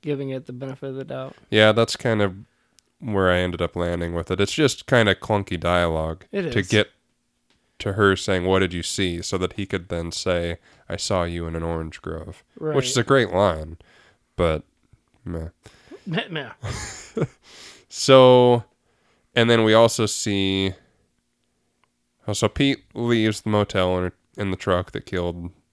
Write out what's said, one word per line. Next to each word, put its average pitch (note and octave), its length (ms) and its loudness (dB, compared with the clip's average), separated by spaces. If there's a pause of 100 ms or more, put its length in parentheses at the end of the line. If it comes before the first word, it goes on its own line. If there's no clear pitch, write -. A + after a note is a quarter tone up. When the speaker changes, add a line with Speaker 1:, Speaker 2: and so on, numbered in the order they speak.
Speaker 1:
Giving C#3 280 -6
it C3 180 -8
the B2+ 60 -14
benefit C3+ 360 -12
of C3 60 -10
the C3+ 100 -10
doubt. C3 300 -12 (160)
Speaker 2:
Yeah, G#2+ 200 6
that's A2+ 240 0
kind A2+ 280 -2
of F#2+ 120 -2 (640)
where G2 320 0
I F2+ 80 2
ended F2+ 240 -2
up E2+ 120 -6
landing E2+ 380 -4
with E2+ 160 -6
it. F#2 100 -2
It's G2+ 140 0
just - 340 0
kinda A2 280 4
clunky G2 440 -4
dialogue E2 720 -2
Speaker 1:
It F3+ 200 -6
Speaker 2:
to A#2 80 0
Speaker 1:
is. F#2 80 -4
Speaker 2:
get G#2+ 240 2 (880)
to G2+ 140 -4
her G2 220 4
saying, F#2 300 -2
"What F#2+ 140 4
did F2+ 140 0
you E2+ 100 -6
see?" F2 400 -4
so F#2+ 160 -6
that F2+ 140 -4
he G2 120 -6
could F2+ 240 -8
then E2+ 220 -6
say, E2+ 460 -4 (300)
"I F#2 100 -8
saw F#2 260 -2
you E2+ 240 -6
in E2 80 -8
an E2 80 -6
orange E2 380 -6
grove," D#2+ 420 -14 (160)
which C#3+ 280 -4
is - 100 -2
a - 40 2
Speaker 1:
Right. - 60 -2
Speaker 2:
great B2 240 2
line, E2 460 0 (580)
but D#2+ 260 0 (640)
meh. E2 240 -8 (560)
Speaker 1:
Meh, F#3 240 -6
meh. D3 220 -10 (640)
Speaker 2:
<laughs> G3+ 100 -2 (640)
So, B2+ 760 6 (720)
and A#2 140 4
then A2+ 140 6
we A2 100 4
also A2+ 320 6
see, F#2+ 680 0 (1500)
oh, G#2+ 60 -6
so G#2+ 140 -2
Pete C#3 360 0 (100)
leaves A2+ 480 0
the - 80 -6
motel G2 540 2
in, F2+ 80 -4 (260)
in G2+ 140 -4
the F2+ 60 -4
truck F2+ 340 -2
that G2 140 -10
killed F2 460 -6 (220)